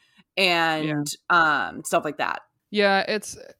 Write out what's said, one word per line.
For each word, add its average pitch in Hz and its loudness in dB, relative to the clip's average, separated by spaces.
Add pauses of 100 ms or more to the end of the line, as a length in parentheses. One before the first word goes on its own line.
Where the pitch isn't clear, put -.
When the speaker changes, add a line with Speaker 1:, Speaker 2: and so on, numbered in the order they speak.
(360)
Speaker 1:
and, 165 2
Speaker 2:
Yeah. 147 0
Speaker 1:
um, 78 -12
stuff 170 0
like 147 -8
that. - -4 (280)
Speaker 2:
Yeah, 202 4
it's, - -6 (220)